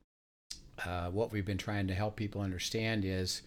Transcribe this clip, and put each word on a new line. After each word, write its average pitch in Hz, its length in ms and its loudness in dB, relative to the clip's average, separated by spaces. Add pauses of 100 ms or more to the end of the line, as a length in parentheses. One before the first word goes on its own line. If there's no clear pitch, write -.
(840)
uh, 87 240 -2
what 104 220 0
we've 101 140 0
been 98 120 2
trying 101 300 0
to 92 80 2
help 107 200 2
people 101 260 -2
understand 104 640 2
is, 92 420 0